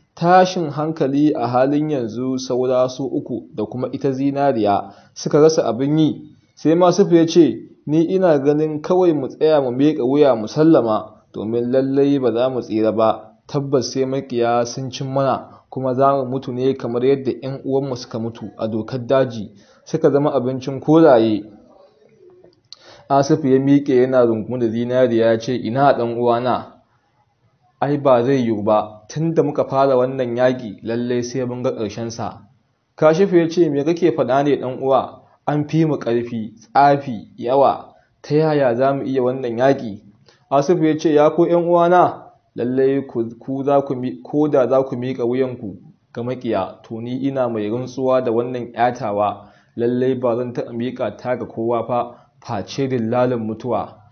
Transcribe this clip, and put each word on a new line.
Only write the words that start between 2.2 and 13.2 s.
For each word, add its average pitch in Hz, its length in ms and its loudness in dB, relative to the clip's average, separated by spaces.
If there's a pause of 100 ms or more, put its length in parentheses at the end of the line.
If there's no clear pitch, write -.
saura 127 500 0
su 131 160 -8
uku 131 500 -6
da 107 100 -6
kuma 123 280 -6
ita 139 200 -4
zinariya, 131 800 0 (220)
suka 151 260 0
rasa 156 260 6
abin 135 320 0
yi. 151 240 2 (320)
Sai 151 200 2
Masifu 175 400 4
ya 165 120 6
ce, 156 320 4 (280)
"Ni 156 160 2 (120)
ina 180 240 4
ganin 147 440 0
kawai 180 320 2
mu 139 140 -2
tsaya 151 320 2
mu 131 100 -2
miƙa 135 360 0
wuya 139 300 4
mu 107 120 -6
sallama, 123 720 2 (100)
domin 117 400 -4
lallai 139 480 2
ba 120 120 0
za 127 160 0
mu 131 120 -4
tsira 110 320 0
ba. 110 400 0 (160)